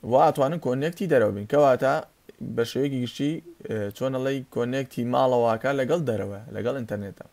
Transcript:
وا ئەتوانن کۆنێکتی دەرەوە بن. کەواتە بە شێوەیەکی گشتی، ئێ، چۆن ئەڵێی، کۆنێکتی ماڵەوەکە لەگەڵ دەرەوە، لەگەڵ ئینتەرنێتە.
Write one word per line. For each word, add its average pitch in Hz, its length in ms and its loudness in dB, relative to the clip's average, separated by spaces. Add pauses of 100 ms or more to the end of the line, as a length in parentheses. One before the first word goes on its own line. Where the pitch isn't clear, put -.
وا 120 260 4
ئەتوانن 147 300 2
کۆنێکتی 151 540 -2
دەرەوە 110 220 4
بن. 101 180 -6
کەواتە 135 400 4 (640)
بە 117 160 0
شێوەیەکی 135 320 -2
گشتی، 143 300 -4 (360)
ئێ، 113 80 -4 (200)
چۆن 131 200 -2
ئەڵێی، 135 220 -2 (160)
کۆنێکتی 123 480 -4 (100)
ماڵەوەکە 123 580 2 (100)
لەگەڵ 135 280 0
دەرەوە، 101 320 -4 (140)
لەگەڵ 107 220 -2
ئینتەرنێتە. 104 560 -8